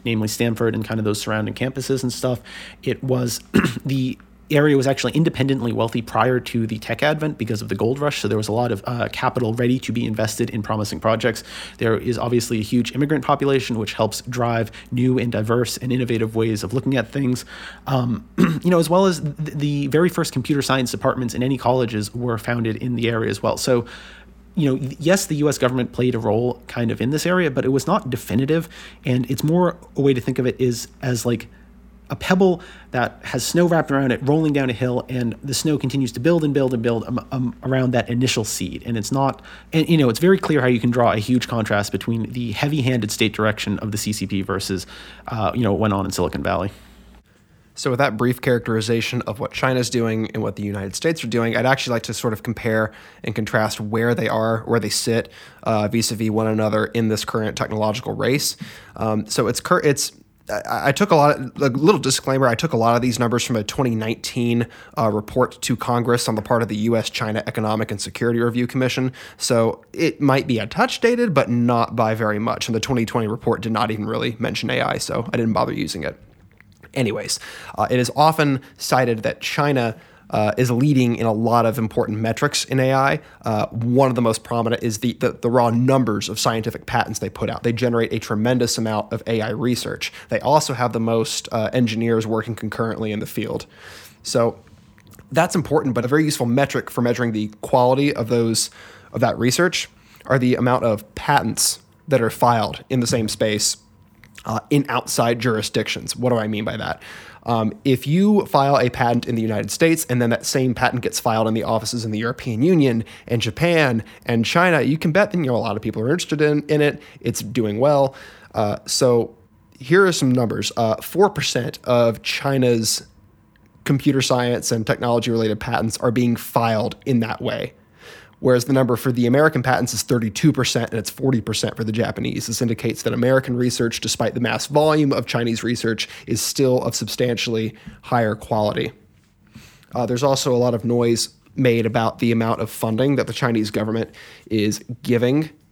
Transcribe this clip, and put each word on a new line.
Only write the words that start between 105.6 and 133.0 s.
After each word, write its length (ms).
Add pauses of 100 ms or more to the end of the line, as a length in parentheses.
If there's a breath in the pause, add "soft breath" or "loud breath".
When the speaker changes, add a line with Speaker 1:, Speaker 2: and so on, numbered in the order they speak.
Speaker 2:
What 160
do 60
I 100
mean 180
by 120
that? 260 (420 loud breath)
Um, 280 (140)
if 200
you 380
file 340
a 120
patent 360
in 80
the 60
United 300
States 400
and 100
then 80
that 160
same 300
patent 260
gets 180
filed 300
in 60
the 80
offices 420
in 60
the 80
European 440
Union 400 (260 loud breath)
and 120
Japan 640 (220 loud breath)
and 180
China, 380
you 160
can 120
bet 220
that, 60
you 60
know, 120
a 0
lot 180
of 60
people 220
are 80
interested 320
in, 260
in 140
it. 180 (220 loud breath)
It's 180
doing 400
well. 340 (400 loud breath)
Uh, 300
so 500 (440)
here 280
are 60
some 180
numbers. 460
Uh, 200
four 340
percent 540
of 360
China's 840 (800)
computer 360
science 500
and 160
technology 440
related 300
patents 360
are 140
being 260
filed 600 (100)
in 140
that 200
way, 320 (680 loud breath)
whereas 240
the 80
number 240
for 160
the 140
American 360
patents 300
is 100
thirty-two 500
percent 380
and 80
it's 120
forty 320
percent 340
for 80
the 80
Japanese. 540
This 160
indicates 400